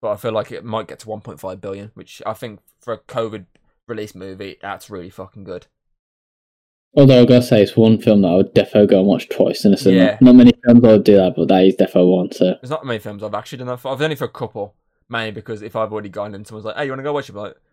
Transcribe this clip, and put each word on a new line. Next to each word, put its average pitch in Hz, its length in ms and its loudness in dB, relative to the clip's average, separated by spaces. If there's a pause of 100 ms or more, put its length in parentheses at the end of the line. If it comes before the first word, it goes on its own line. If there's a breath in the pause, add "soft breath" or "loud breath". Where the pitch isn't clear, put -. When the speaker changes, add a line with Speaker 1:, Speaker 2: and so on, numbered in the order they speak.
Speaker 1:
But 107 120 -8
I 101 40 -6
feel 113 160 -8
like 107 180 -6
it 101 140 -18
might 113 240 -10
get - 120 -20
to 110 100 -18
one 104 100 -12
point 90 200 -20
five 95 200 -14
billion, 101 320 -14
which - 320 -20
I 110 80 -10
think 110 280 -16 (200)
for 117 140 -10
a - 40 -18
covid 110 460 -10 (420)
release 107 280 -14
movie, 95 480 -18
that's 98 260 -14
really 95 220 -16
fucking 98 340 -20
good. 90 220 -16 (1300)
Speaker 2:
Although 135 260 6
I 120 40 4
gotta 123 160 4
say, 107 200 2
it's - 140 -2
one 110 240 4
film 104 220 2
that 92 60 0
I 85 80 -2
would 98 180 0
defo 104 340 2
go 95 120 4
and 98 80 2
watch - 200 -2
twice - 360 -4
in 101 100 4
a - 20 -6
cinema. 92 280 2
Speaker 1:
Yeah. - 160 -4
Speaker 2:
Not 127 160 8
many 120 160 8 (120)
films 120 200 6
I 113 80 6
would 104 120 4
do 104 120 4
that, 92 200 2
but 85 120 -2
that 95 160 4
is 95 120 4
defo 92 320 0
one. 92 220 -2
So - 300 -4
Speaker 1:
There's 127 100 -14
not 147 160 -10
many 113 140 -8
films 101 220 -16
I've 107 120 -12
actually 107 240 -12
done 127 100 -14
that 123 120 -12
for. 131 100 -12
I've 131 80 -8
done 151 140 -4
it 131 60 -12
for 135 80 -8
a - 20 -8
couple, 107 460 -12 (340)
mainly 113 240 -10
because 107 300 -16
if 107 120 -18
I've 110 180 -6
already 104 160 -12
gone 104 280 -12
and 104 100 -20
someone's 107 200 -18
like, 110 100 -12
"Hey, 147 80 -8
you 135 80 -10
wanna 131 100 -14
go 147 100 -8
watch 143 160 -8
it?" - 40 -20
I'd - 20 -20
be 101 60 -16
like 104 160 -16 (160)